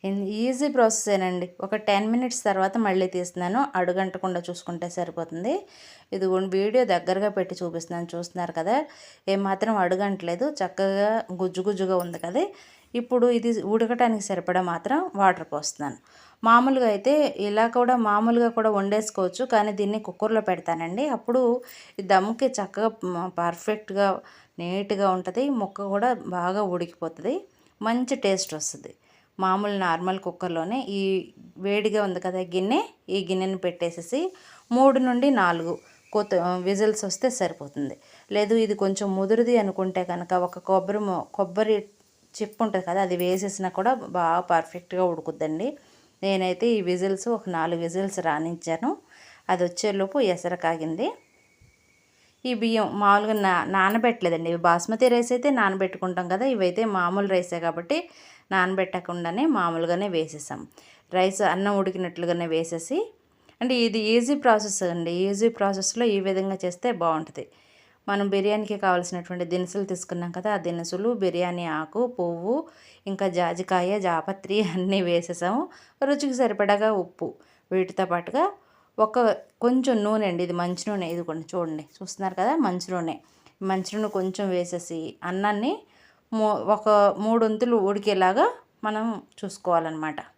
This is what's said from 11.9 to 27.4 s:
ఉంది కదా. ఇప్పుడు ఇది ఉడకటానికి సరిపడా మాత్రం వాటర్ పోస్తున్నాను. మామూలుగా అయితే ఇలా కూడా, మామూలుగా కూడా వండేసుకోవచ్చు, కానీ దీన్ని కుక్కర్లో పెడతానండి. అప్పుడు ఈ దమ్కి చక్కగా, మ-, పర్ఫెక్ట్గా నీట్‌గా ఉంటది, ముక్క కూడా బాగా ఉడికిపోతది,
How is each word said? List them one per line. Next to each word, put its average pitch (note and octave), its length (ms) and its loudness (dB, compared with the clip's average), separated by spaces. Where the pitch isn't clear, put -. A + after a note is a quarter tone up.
ఉంది F3 220 -4
కదా. C4 280 0
ఇప్పుడు A#3+ 320 2
ఇది A#3 340 2
ఉడకటానికి A3+ 600 2
సరిపడా F3+ 380 0
మాత్రం G3 540 -2
వాటర్ F3+ 380 4
పోస్తున్నాను. D3 440 -6
మామూలుగా B3 440 6
అయితే C4 500 2
ఇలా G#3 300 2
కూడా, B3 280 4
మామూలుగా A3+ 540 4
కూడా A3 200 2
వండేసుకోవచ్చు, G3+ 760 0
కానీ G#3+ 260 2
దీన్ని G3+ 280 -2
కుక్కర్లో G#3+ 420 -2
పెడతానండి. F3 680 -4
అప్పుడు B3 540 0
ఈ - 20 -10
దమ్కి G3+ 440 2
చక్కగా, A3 460 -2
మ-, F3+ 340 -4
పర్ఫెక్ట్గా G3 840 -2
నీట్‌గా G3 520 0
ఉంటది, F#3 380 -2
ముక్క G3+ 380 -4
కూడా G#3 260 0
బాగా F3+ 500 -2
ఉడికిపోతది, F3 840 -4